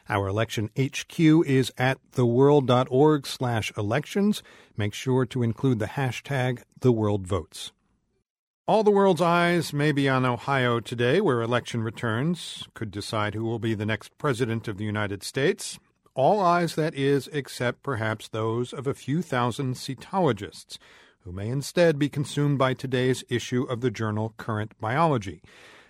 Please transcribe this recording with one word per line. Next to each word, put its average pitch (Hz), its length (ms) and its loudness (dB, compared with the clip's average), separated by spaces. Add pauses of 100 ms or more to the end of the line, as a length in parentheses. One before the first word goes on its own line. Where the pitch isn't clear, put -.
Our 98 180 0
election 107 500 -2
H - 320 -4
Q 160 360 4
is 131 340 2
at 131 200 0 (140)
the 123 140 2
world 135 400 6
dot 127 240 4
org 143 360 4
slash 117 500 -4
elections. 151 680 -2 (340)
Make 104 180 -4
sure 131 320 0
to 123 160 -4
include 117 360 0
the 104 80 -2
hashtag 127 760 -4 (180)
the 127 120 4
world 104 340 0
votes. - 460 -6 (960)
All 208 160 4
the 208 60 6
world's 196 320 6
eyes 175 500 4
may 147 180 2
be 139 180 2
on 131 160 4
Ohio 123 540 2
today, 120 420 0
where 139 200 2
election 117 420 -2
returns 117 920 -4
could 110 180 -8
decide 104 420 -4
who 110 100 -4
will 113 140 -2
be 110 160 -2
the 104 120 -4
next - 320 -6
president 113 500 -2
of 104 80 -8
the 104 80 -6
United 104 400 -4
States. - 540 -4 (360)
All 160 240 2
eyes, 175 380 2
that 160 180 -2
is, 139 380 0
except 127 500 -6
perhaps 110 460 -4
those 113 440 -4
of 135 140 -8
a 139 80 -2
few 151 280 -4
thousand 123 520 -2
cetologists, 127 1040 -4 (460)
who 90 80 -14
may 98 160 -6
instead 143 500 2
be 143 100 0
consumed 147 500 -2
by 131 140 2
today's 127 560 0
issue 127 360 -2
of 127 160 -6
the 123 100 0
journal 107 460 -4
Current 107 440 -6
Biology. 117 600 0 (480)